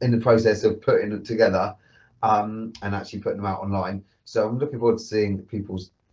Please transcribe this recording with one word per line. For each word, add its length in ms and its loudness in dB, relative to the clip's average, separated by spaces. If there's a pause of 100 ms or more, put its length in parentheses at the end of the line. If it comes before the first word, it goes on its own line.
in 100 2
the 80 4
process 440 4
of 160 2
putting 440 0
together, 520 2 (460)
um, 500 0 (120)
and 100 -4
actually 260 -8
putting 180 -4
them 100 -6
out 140 -4
online. 420 -4 (220)
So 220 0
I'm 120 -4
looking 180 -4
forward 220 2
to 40 -12
seeing 380 0
people's 480 -8 (240)